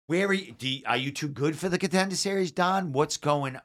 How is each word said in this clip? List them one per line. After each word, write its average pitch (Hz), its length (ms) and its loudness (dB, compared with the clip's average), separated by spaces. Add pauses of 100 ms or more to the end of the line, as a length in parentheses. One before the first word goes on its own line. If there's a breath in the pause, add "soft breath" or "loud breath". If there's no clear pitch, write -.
Where 185 220 2
are 196 40 2
you, 190 200 -2
do 127 160 -6
you, 131 180 -4
are 117 100 2
you 131 140 -2
too 139 160 -4
good 143 320 -2
for 185 100 -2
the 175 100 2
Contender 190 360 0
Series, 190 380 0
Don? 180 400 0
What's 147 240 2
going 139 480 0